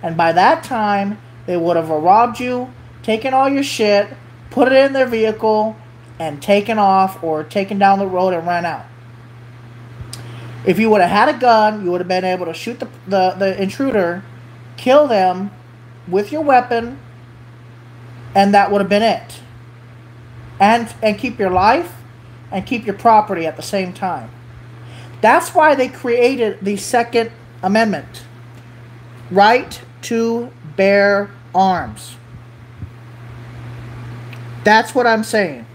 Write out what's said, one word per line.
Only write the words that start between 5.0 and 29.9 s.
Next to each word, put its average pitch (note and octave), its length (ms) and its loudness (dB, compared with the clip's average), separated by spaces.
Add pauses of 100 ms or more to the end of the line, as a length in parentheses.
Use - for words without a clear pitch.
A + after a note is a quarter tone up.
vehicle, A3 720 0 (440)
and D3+ 200 -8
taken G#3 380 0
off F#3+ 460 2
or D#3 180 -2
taken G3 380 -4
down G3 180 6
the G3 80 -2
road F#3 260 0
and E3+ 140 -4
ran F3 180 -2
out. D3+ 200 -6 (1800)
If F3+ 120 2
you A3 120 2
would G#3+ 100 4
have F3 100 4
had A3+ 240 2
a - 40 -10
gun, G#3+ 440 2
you F3+ 80 -4
would F3+ 120 -4
have F3 60 -8
been F#3 140 0
able F3+ 220 -2
to E3 80 -8
shoot A#3 260 -10
the, - 100 -10 (200)
the, F#3+ 220 2
the F#3+ 320 -4
intruder, G3 600 -2 (540)
kill C#4+ 320 4
them F#3+ 420 0 (560)
with G3 240 -2
your D#4 120 -4
weapon, B3 560 0 (1400)
and G3+ 180 4
that G3+ 180 4
would G3+ 120 2
have F#3+ 80 -4
been G#3 120 2
it. - 380 -2 (1200)
And, A3 320 2 (100)
and G#3+ 160 0
keep A#3+ 200 -8
your G3 100 0
life G#3+ 460 2 (580)
and F#3+ 140 -8
keep A#3 180 -6
your G3 100 -4
property G3+ 520 2
at D#3+ 100 -6
the D#3+ 60 -14
same F#3 320 -6
time. D#3 360 -8 (920)
That's D4 320 2
why D#4 200 6
they B3+ 140 -2
created A#3+ 720 0
the G3+ 160 -4
Second A#3 540 -2 (320)
Amendment. G3+ 640 -2 (1040)
Right G3+ 500 4 (220)